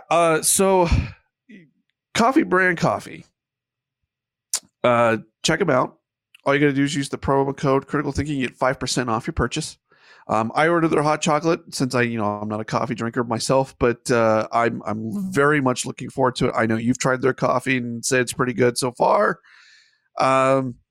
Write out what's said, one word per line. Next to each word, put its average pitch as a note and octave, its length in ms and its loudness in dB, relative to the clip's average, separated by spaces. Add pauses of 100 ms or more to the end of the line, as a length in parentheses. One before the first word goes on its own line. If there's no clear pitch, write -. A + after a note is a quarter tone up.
Uh, E3 320 4
so F#3+ 460 2 (1300)
coffee A#3 300 2
brand F3+ 340 2
coffee. A2 480 -4 (1600)
Uh, A#2 360 2 (260)
check E3 160 0
'em F3 100 0
out. C3 280 0 (480)
All C#3 80 2
you C#3+ 80 2
gotta D3 100 4
do C#3 140 0
is C#3+ 100 -4
use C#3 140 -4
the B2+ 80 -6
promo C#3 400 0
code C#3 280 2
Critical C#3+ 280 -4
Thinking. D3 240 -4
You B2 100 -2
get - 80 -18
five C3 240 -2
percent B2 300 -2
off A2+ 180 -4
your E3+ 60 -6
purchase. - 440 -4 (520)
Um, A2 260 0
I D#3 140 2
ordered E3 180 2
their D#3 160 2
hot D3+ 180 0
chocolate E3 540 -2
since B2+ 200 -2
I, A#2+ 80 2
you A#2 140 -2
know, G#2 80 -2
I'm G#2 220 -4
not G#2+ 140 -4
a G#2+ 40 -10
coffee A#2 300 -2
drinker A#2 300 -4
myself, C3 520 0
but, A#2+ 320 0
uh, A2 440 2
I'm, A#2 320 0
I'm A2+ 480 -6
very C#3+ 260 2
much B2+ 260 0
looking - 240 -12
forward B2+ 260 -2
to C3 120 0
it. - 80 -6
I A#2 100 0
know A2+ 120 0
you've A#2 200 0
tried B2+ 240 -2
their C3 120 2
coffee C3 420 -2
and A#2+ 300 -6
said B2+ 160 2
it's A#2 100 -4
pretty B2+ 220 -2
good B2 240 2
so B2 160 -4
far. - 460 0 (840)
Um, C3+ 540 2 (160)